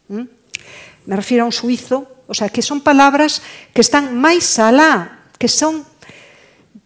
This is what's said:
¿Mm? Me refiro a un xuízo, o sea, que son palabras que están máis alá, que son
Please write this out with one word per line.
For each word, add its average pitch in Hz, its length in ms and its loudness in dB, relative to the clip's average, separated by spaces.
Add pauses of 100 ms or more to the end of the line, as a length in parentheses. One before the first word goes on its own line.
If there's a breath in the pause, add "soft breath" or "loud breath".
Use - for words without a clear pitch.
¿Mm? 220 180 -10 (800 loud breath)
Me 196 140 -6
refiro 233 240 0
a 240 80 -2
un - 20 -6
xuízo, 247 720 -6
o 208 80 -12
sea, 208 140 -4
que 240 160 -4
son 285 160 -6
palabras 277 640 2 (320 loud breath)
que 233 80 6
están 285 320 0
máis 330 400 2
alá, 233 800 2
que 233 160 -2
son 311 320 -2 (1040 loud breath)